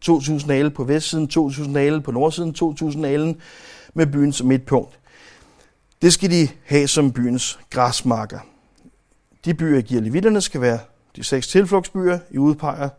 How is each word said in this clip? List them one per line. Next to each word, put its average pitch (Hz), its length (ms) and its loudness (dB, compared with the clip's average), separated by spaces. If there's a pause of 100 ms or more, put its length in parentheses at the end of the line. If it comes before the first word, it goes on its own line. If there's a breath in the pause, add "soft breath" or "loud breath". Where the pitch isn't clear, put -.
to 170 180 4
tusind 147 320 -4
alen, 143 200 2
på 139 120 -8
vestsiden 156 440 -2
to 151 220 0
tusind 143 280 -6
alen, 147 240 2
på 135 100 -8
nordsiden 156 420 -2
to 160 200 -2
tusind 151 320 -6
alen, 151 320 -2 (560 loud breath)
med 160 140 2
byen 143 260 2
som 127 140 -2
midtpunkt. 131 520 0 (1000 soft breath)
Det 170 120 6
skal 185 180 0
de 170 160 4 (180)
have 143 220 2
som 143 240 2
byens 120 480 -4 (100)
græsmarker. 120 720 -2 (1080)
De 170 80 0
byer, 156 240 2
I 127 40 4
giver 117 200 -2
levitterne, 185 400 2
skal 151 200 -6
være 117 180 2 (360)
de - 80 -14
seks 131 240 -4
tilflugtsbyer, 185 720 0 (120)
I - 60 -6
udpeger 143 600 0